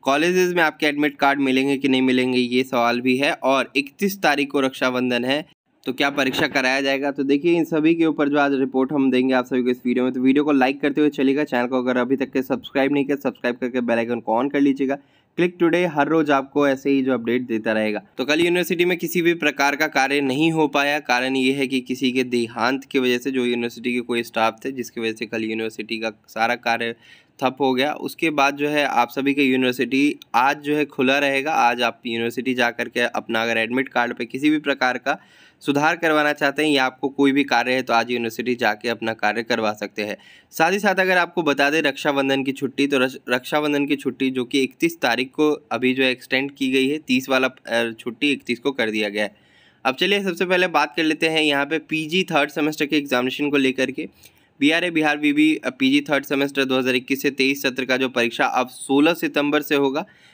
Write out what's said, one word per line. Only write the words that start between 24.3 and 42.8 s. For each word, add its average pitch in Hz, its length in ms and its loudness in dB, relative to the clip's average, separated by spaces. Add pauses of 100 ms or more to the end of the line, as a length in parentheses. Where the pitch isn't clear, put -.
थे, 135 60 -6
जिसकी 123 300 -10
वजह 113 120 -2
से 110 120 -8
कल 110 180 -6
यूनिवर्सिटी 110 540 -6
का 110 140 -6 (160)
सारा 117 280 -2
कार्य 117 400 -4 (460)
ठप 131 180 -2
हो 135 140 2
गया। 135 200 0
उसके - 360 -4
बाद 143 260 2
जो 147 140 -2
है 147 160 0
आप 120 240 0
सभी 139 240 -2
के 143 100 2
यूनिवर्सिटी 131 760 0 (160)
आज 135 220 2
जो 147 180 -2
है 151 100 0
खुला 139 340 0
रहेगा। 139 320 0
आज 120 300 2
आप 117 240 -2
यूनिवर्सिटी 117 480 -4
जा 120 180 2
कर 117 180 -6
के 123 100 -4
अपना 113 440 -2
अगर 117 140 0
एडमिट 120 320 -2
कार्ड 120 240 -2
पे 123 120 -8
किसी 135 240 0
भी 156 100 2
प्रकार 135 380 -2
का 143 240 -4 (400)
सुधार 151 340 2
करवाना 151 380 2
चाहते 147 320 0
हैं 151 60 2
या 135 140 4
आपको 127 240 -4
कोई 139 220 2
भी 139 120 2
कार्य 123 300 2
है, 131 80 0
तो 123 120 -2
आज 117 180 2
यूनिवर्सिटी 120 440 -2
जाके 117 340 -2
अपना 113 240 -4
कार्य 107 300 -2
करवा 110 300 -2
सकते 107 300 -8
हैं। 104 140 -8 (340)
साथ 165 200 2
ही 202 80 0
साथ 196 160 0
अगर 185 220 2
आपको 175 260 0
बता 143 260 2
दें 156 120 0
रक्षाबंधन 135 640 0
की 135 80 -2
छुट्टी, 139 360 -2